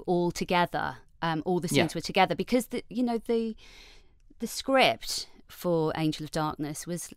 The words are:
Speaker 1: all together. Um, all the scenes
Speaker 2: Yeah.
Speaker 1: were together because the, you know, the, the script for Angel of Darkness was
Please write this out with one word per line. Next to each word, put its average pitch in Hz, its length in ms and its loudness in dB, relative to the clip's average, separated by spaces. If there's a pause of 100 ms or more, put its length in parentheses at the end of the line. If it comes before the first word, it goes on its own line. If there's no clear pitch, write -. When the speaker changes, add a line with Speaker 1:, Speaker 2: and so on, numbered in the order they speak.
Speaker 1:
all 175 240 2
together. 175 680 0 (240)
Um, 160 240 -2
all 180 140 2
the 165 80 -2
scenes 143 260 2
Speaker 2:
Yeah. - 40 -6
Speaker 1:
were 165 40 -4
together 180 320 2
because 233 340 0
the, - 220 -6
you 233 140 -2
know, 233 160 0
the, 226 360 -2 (840)
the 233 80 -6
script - 800 2 (200)
for 165 480 0
Angel 156 280 -2
of 147 80 -10
Darkness 156 560 -4
was 170 300 -8